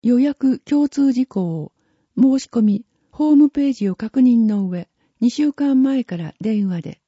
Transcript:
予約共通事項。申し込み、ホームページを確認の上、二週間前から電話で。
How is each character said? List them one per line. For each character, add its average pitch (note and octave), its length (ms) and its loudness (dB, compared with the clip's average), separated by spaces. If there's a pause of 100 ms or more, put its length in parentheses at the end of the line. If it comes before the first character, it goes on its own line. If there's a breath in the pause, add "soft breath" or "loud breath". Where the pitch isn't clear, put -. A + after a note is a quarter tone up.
予 A#3+ 180 2
約 C4+ 400 0
共 D4 280 -2
通 C#4 240 0
事 B3+ 140 -2
項。 E3 440 -6 (460)
申 C4+ 240 2
し - 100 -18
込 A#3 120 0
み、 G#3 240 0 (240)
ホ D4+ 220 0
ー D4 40 6
ム D4 140 6
ペ C#4+ 200 -2
ー - 40 -4
ジ G3+ 160 -4
を F#3 40 -6
確 A3 260 -4
認 A#3+ 260 4
の G3+ 200 -2
上、 F3 220 -8 (320)
二 A#3+ 100 2
週 D4 220 -2
間 C#4 300 0
前 C4+ 200 0
か F3+ 140 -10
ら E3+ 240 -10
電 G#3 280 -2
話 F3 120 -4
で。 - 280 -14